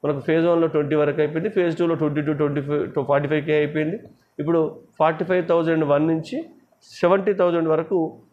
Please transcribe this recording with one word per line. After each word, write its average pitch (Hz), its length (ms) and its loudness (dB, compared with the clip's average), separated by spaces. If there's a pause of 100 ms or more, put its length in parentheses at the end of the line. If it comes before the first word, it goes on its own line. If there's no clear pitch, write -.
మనకు 143 160 -2
ఫేజ్ 165 260 0
వన్లో 170 220 2
ట్వంటీ 151 280 0
వరకు 147 260 0
అయిపోయింది, 160 280 -2
ఫేజ్ 175 280 0
టూలో 165 180 0
ట్వంటీ 147 260 -2
టూ, 151 120 -2
ట్వంటీ 147 280 -2
ఫైవ్, 143 300 -4
ట్వంటీ 143 360 0
ఫైవ్ 147 180 -2
కే 151 100 0
అయిపోయింది. 156 420 -2 (420)
ఇప్పుడు 165 200 0 (400)
ఫార్టీ 160 260 0
ఫైవ్ 180 220 0
థౌజండ్ 165 360 2
వన్ 147 240 2
నుంచి 165 380 -4 (360)
సెవెంటీ 190 520 0
థౌజండ్ 170 360 2
వరకు 160 500 -2 (140)